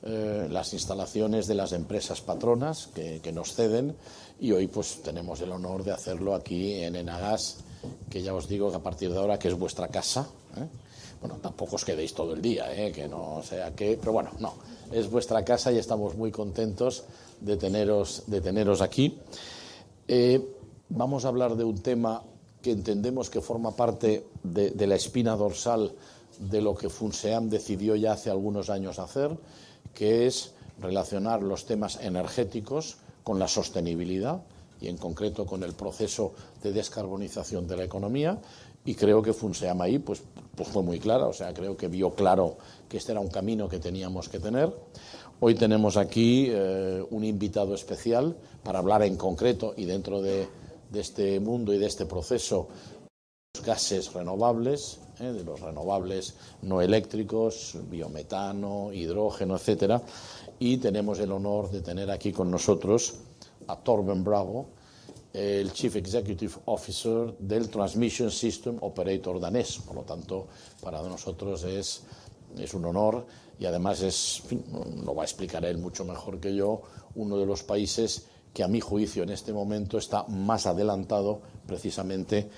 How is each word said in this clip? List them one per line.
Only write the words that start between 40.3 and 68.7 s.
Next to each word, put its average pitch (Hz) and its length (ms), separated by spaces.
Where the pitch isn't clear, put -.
pues - 140
fue 101 120
muy 87 160
clara, 120 280
o - 80
sea, 90 180
creo 95 240
que 92 120
vio 90 260
claro 92 420
que - 80
este 107 160
era 107 80
un 98 80
camino 104 400
que 90 100
teníamos 90 520
que 98 100
tener. 123 340
Hoy 117 140
tenemos 107 440
aquí, 117 500
eh, 95 640
un 107 140
invitado 101 500
especial 123 640
para 95 140
hablar 101 240
en 98 140
concreto 95 600
y 107 80
dentro 95 380
de, 98 260
de 104 100
este 98 400
mundo 107 340
y 101 40
de 101 80
este 101 200
proceso, 90 600
los - 80
gases - 520
renovables, 117 840
¿eh? 123 100
De 104 140
los 71 160
renovables 92 760
no 95 180
eléctricos, 110 960
biometano, 98 1040
hidrógeno, 95 640
etcétera. 104 440
Y 127 200
tenemos 104 400
el 98 140
honor 101 380
de 95 120
tener 90 280
aquí 98 220
con 90 180
nosotros 92 680
a - 100
Torben 98 480
Bravo, 104 420
el 101 400
Chief 113 220
Executive 98 600
Officer 113 760
del 107 300
Transmission 107 640
System 117 480